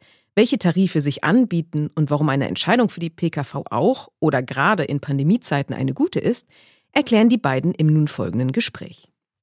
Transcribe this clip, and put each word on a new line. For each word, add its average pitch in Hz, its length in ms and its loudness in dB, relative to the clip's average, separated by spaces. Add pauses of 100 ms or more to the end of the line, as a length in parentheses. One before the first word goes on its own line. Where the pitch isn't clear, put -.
(340)
welche 233 240 2
Tarife 175 420 2
sich 143 240 -2
anbieten 165 720 0
und 147 160 0
warum 147 180 2
eine 135 200 0
Entscheidung 226 400 2
für - 120 -12
die 170 100 -6
P 170 200 -4
K 143 140 -4
V - 260 -10
auch 170 380 0 (100)
oder 131 240 0
gerade 147 420 0
in 143 140 -4
Pandemiezeiten 143 760 -2
eine 135 200 -4
gute 330 240 -2
ist, - 300 -4 (440)
erklären 240 360 4
die 226 100 2
beiden 139 340 0
im 156 140 0
nun 151 220 4
folgenden 127 440 -4
Gespräch. - 560 -8 (340)